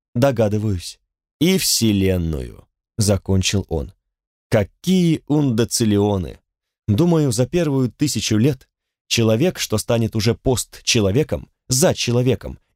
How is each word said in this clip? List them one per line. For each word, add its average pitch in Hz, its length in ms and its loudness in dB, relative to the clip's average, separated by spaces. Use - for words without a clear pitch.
догадываюсь. 107 840 0
И 185 180 2
Вселенную», 90 1080 -2
закончил 95 720 0
он. 78 240 -6
«Какие 165 800 0
ундоциллионы! 107 1120 0
Думаю, 156 440 2
за 123 140 0
первую 139 460 -2
тысячу 120 440 -2
лет 127 320 0
человек, 117 500 0
что - 200 -4
станет 113 380 -2
уже 110 200 0
постчеловеком, 110 1120 -2
за 131 240 2
человеком 120 680 -2